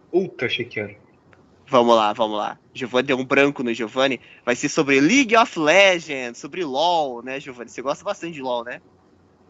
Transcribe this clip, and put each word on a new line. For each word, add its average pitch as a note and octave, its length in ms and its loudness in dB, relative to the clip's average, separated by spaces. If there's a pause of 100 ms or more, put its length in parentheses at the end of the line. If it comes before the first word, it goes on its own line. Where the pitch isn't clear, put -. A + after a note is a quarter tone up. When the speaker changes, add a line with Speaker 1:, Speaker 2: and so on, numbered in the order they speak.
Speaker 1:
Puta, E3+ 360 -2
achei A#2 180 -4
que - 160 -10
era. G#2 160 -8 (760)
Speaker 2:
Vamos A#2+ 260 6
lá, G#2+ 180 4
vamos G#2+ 240 -2
lá. G#2 200 -6 (160)
Giovanni, B2+ 340 -2
deu C3+ 100 0
um C3 80 -4
branco C#3 360 2
no A#2 120 -2
Giovanni. A#2+ 480 -2 (240)
Vai B2 100 0
ser C#3+ 140 -4
sobre C#3 320 2
League A3+ 340 4
of A3 240 2
Legends, D#3 800 2
sobre D#3+ 260 -10
LOL, C#3+ 580 -2
né, C3 200 -10
Giovanni? B2 280 -16
Você - 120 -14
gosta C#3 240 -6
bastante E3+ 300 -10
de C#3 60 -12
LOL, B2 220 -4
né? B2+ 180 -14 (680)